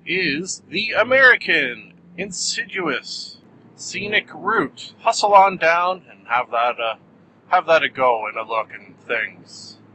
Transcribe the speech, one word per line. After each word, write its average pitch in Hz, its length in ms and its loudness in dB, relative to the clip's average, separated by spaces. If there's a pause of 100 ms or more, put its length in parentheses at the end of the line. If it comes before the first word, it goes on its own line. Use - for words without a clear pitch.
is 175 600 -4
the 196 260 -6
American 190 1000 2 (240)
Insidious 190 1200 -6 (380)
Scenic 202 580 -6
Route. 175 680 -4
Hustle 208 340 2
on 190 220 8
down 175 520 0
and 101 180 -20
have 120 220 -2
that, 117 300 -2
uh, 113 160 -4 (540)
have 175 180 2
that 160 160 4
a 135 60 -2
go 123 360 0
and 107 100 -8
a 113 80 -6
look 110 300 -6
and 101 280 -20
things. 101 760 -8 (180)